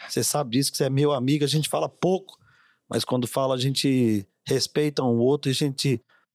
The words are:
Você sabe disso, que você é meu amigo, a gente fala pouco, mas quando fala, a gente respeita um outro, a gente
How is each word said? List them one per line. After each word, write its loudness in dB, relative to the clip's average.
Você -2
sabe -2
disso, 0
que -8
você 0
é 0
meu 2
amigo, 0
a 0
gente 0
fala -2
pouco, -2
mas -2
quando -2
fala, 0
a -2
gente 0
respeita -2
um 2
outro, 2
a 0
gente -2